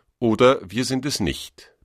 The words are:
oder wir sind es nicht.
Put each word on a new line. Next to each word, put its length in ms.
oder 400
wir 160
sind 200
es 140
nicht. 540